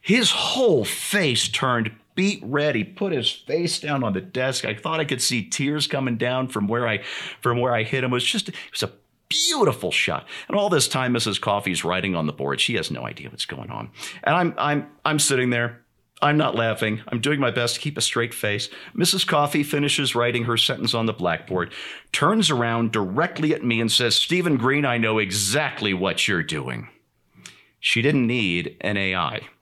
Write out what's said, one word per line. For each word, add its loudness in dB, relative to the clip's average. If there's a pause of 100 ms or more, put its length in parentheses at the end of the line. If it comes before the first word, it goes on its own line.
His 4
whole 2
face 0
turned 0 (220)
beet 0
red. 0
He 0
put -4
his 0
face -2
down 0
on 0
the 0
desk. -2
I -2
thought -4
I 0
could -2
see 0
tears -2
coming -2
down 0
from -2
where 0
I, 0 (400)
from 2
where 2
I 2
hit -2
him. 0
It 0
was 0
just, -2
it -12 (160)
was -6
a -4 (360)
beautiful 2
shot. 0 (220)
And 0
all 2
this 4
time, 0
Missus 0
Coffey's 0
writing 0
on 0
the -2
board. -4
She 0
has -4
no -6
idea -10
what's -8
going -12
on. -10 (320)
And 2
I'm, 2
I'm, 0 (180)
I'm 2
sitting 2
there. -2 (400)
I'm 4
not 2
laughing. 0
I'm -4
doing 0
my 2
best 0
to -8
keep -6
a -2
straight -2
face. -2 (260)
Missus 2
Coffey 2
finishes 0
writing 2
her 0
sentence 0
on 2
the 0
blackboard, -2 (400)
turns 4
around 2
directly 0
at -2
me 2
and 0
says, 2
"Stephen 2
Green, 2
I 2
know 2
exactly 0
what 0
you're 2
doing." -6 (920)
She 0
didn't 4
need 0
an -2
A 0
I. -2 (220)